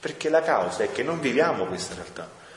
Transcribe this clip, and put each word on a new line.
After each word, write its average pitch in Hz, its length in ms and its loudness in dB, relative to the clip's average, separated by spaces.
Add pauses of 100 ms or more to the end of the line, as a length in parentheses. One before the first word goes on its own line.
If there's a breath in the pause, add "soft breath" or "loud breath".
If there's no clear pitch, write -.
Perché 151 280 -4
la 160 140 6
causa 107 400 2
è 101 100 0
che 117 100 -2
non 160 180 -2
viviamo 135 460 2
questa 92 280 -6
realtà. 87 340 -12 (280 loud breath)